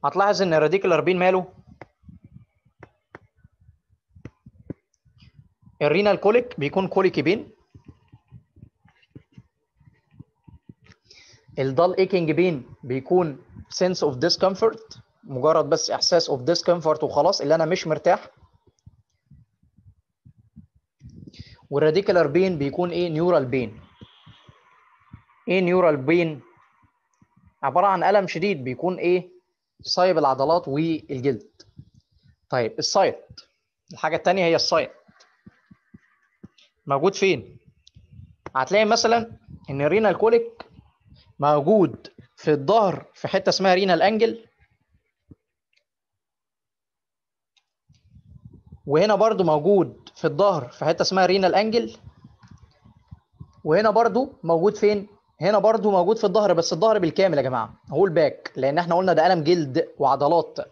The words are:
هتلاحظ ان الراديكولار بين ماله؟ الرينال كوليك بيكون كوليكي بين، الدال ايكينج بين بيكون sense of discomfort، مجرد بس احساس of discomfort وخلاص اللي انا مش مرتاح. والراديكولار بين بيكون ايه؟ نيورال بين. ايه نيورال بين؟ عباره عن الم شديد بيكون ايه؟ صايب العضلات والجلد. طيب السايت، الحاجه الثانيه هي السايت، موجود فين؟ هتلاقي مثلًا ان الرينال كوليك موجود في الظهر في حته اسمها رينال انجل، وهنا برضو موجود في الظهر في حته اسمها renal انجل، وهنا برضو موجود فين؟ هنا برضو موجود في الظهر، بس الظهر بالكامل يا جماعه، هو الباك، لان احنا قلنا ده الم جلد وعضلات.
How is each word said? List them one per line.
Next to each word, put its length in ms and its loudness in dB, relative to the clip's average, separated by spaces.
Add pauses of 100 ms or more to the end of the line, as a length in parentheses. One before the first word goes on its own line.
هتلاحظ 380 0
ان 120 0
الراديكولار 460 2
بين 180 0
ماله؟ 340 0 (4000)
الرينال 340 2
كوليك 440 0
بيكون 280 -2
كوليكي 340 0
بين، 280 -2 (4000)
الدال 380 0
ايكينج 340 0
بين 520 -2
بيكون 600 -2 (320)
sense 340 -2
of 60 -4
discomfort، 840 -2 (260)
مجرد 440 0
بس 220 -2
احساس 400 0
of 40 -2
discomfort 680 -2
وخلاص 380 0
اللي 140 0
انا 100 2
مش 220 -4
مرتاح. 440 -2 (3500)
والراديكولار 560 2
بين 320 0
بيكون 320 -4
ايه؟ 180 -4
نيورال 360 0
بين. 360 -6 (1700)
ايه 120 2
نيورال 360 2
بين؟ 440 0 (1200)
عباره 240 0
عن 180 0
الم 220 2
شديد 380 -4
بيكون 340 -6
ايه؟ 320 -2 (520)
صايب 360 0
العضلات 500 0
والجلد. 920 -4 (880)
طيب 280 -4
السايت، 480 -2 (640)
الحاجه 240 -6
الثانيه 280 0
هي 120 2
السايت، 360 -2 (1900)
موجود 280 0
فين؟ 440 -2 (960)
هتلاقي 280 0
مثلًا 520 0 (340)
ان 100 -6
الرينال 380 2
كوليك 480 0 (720)
موجود 720 2 (280)
في 140 -4
الظهر 640 0
في 140 -12
حته 200 -2
اسمها 260 2
رينال 280 2
انجل، 440 0 (4000)
وهنا 280 2
برضو 300 2
موجود 680 0
في 100 -14
الظهر 440 0
في 160 -12
حته 180 0
اسمها 240 2
renal 280 2
انجل، 420 0 (1700)
وهنا 260 4
برضو 520 0
موجود 340 0
فين؟ 320 0 (320)
هنا 180 2
برضو 320 2
موجود 280 2
في 60 -4
الظهر، 280 2
بس 200 0
الظهر 260 2
بالكامل 400 0
يا 40 0
جماعه، 320 -4 (160)
هو 160 2
الباك، 500 0
لان 220 0
احنا 160 -2
قلنا 180 2
ده 200 4
الم 120 0
جلد 440 0 (100)
وعضلات. 600 0 (140)